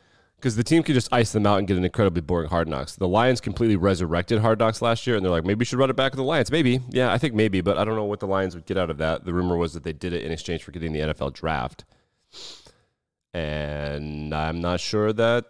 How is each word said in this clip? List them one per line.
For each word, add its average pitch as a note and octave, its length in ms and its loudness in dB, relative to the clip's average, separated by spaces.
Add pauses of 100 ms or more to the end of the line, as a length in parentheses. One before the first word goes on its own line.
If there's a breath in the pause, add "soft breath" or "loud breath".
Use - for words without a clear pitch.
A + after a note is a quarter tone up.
(400 soft breath)
'cause A2+ 160 -2
the A#2 80 0
team D#3+ 180 4
can D#3 120 0
just B2 180 2
ice A#2+ 180 2
them G#2 160 2
out G2+ 120 6
and F#2+ 100 0
get G2 80 2
an F2+ 80 2
incredibly F2+ 360 2
boring D#2+ 280 -2
Hard E2+ 180 0
Knocks. D2 300 -6
The F#2+ 100 -2
Lions A#2+ 340 4
completely A2 360 2
resurrected F2+ 640 2
Hard A2 180 4
Knocks A2 240 0
last A#2 240 0
year, A#2+ 80 2
and G2 100 0
they're F#2 60 2
like, E2 140 2
"Maybe G#2 160 0
we B2 40 2
should B2+ 140 -2
run C3+ 120 4
it B2 60 0
back C3+ 160 2
with C3+ 60 -8
the C3 60 -2
Lions." C#3 260 0
Maybe. C3 300 2 (100)
Yeah, B2+ 220 2
I A#2 60 2
think C3 140 -2
maybe, G#2 280 2
but F#2 180 2
I G2+ 60 2
don't A2 100 -2
know G#2+ 100 -2
what G#2 140 -4
the G2+ 80 -6
Lions F#2+ 300 0
would E2 100 -16
get F#2+ 100 -2
out F2 140 0
of C#2+ 80 -6
that. D#2+ 260 -2
The F2 80 -4
rumor F2+ 240 2
was E2+ 180 0
that E2 100 -12
they E2 80 -6
did F2 200 -6
it D#2 120 -4
in D#2+ 80 -6
exchange E2 320 -6
for - 80 -16
getting D#2+ 200 -6
the D2+ 80 -2
N D#2 80 0
F D#2 140 -4
L C#2 80 -2
draft. D2 540 -6 (1500 loud breath)
And D2+ 1000 -6
I'm D#2+ 260 -2
not F2 200 -2
sure G#2+ 320 0
that A2+ 380 2